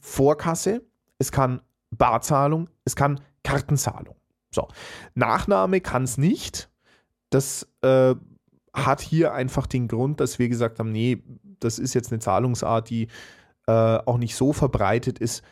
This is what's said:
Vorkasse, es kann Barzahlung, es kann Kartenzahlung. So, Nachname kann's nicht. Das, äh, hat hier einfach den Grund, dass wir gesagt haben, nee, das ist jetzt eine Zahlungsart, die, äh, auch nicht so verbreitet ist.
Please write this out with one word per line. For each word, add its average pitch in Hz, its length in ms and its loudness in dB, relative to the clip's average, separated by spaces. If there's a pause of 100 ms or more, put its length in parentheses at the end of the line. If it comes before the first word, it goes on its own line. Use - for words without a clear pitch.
Vorkasse, 165 840 0 (360)
es - 140 -4
kann 127 280 0 (300)
Barzahlung, 139 800 2 (140)
es - 120 -4
kann 143 240 0 (220)
Kartenzahlung. - 760 -4 (340)
So, - 180 -2 (460)
Nachname 185 680 2
kann's 127 340 -4
nicht. - 540 -2 (580)
Das, - 400 -2 (140)
äh, 131 320 6 (580)
hat 135 280 0
hier 160 320 2
einfach 127 340 -2
den 123 200 -2
Grund, 123 320 -2
dass 131 200 -2
wir 123 100 2
gesagt 117 320 -2
haben, 113 100 -4
nee, 113 320 0 (380)
das 113 180 -2
ist 131 160 -4
jetzt 117 160 0
eine 113 80 -2
Zahlungsart, 113 720 0
die, 113 180 -4 (580)
äh, 113 60 4
auch 113 460 2
nicht 117 160 -4
so 139 180 2
verbreitet 120 680 0
ist. - 320 -4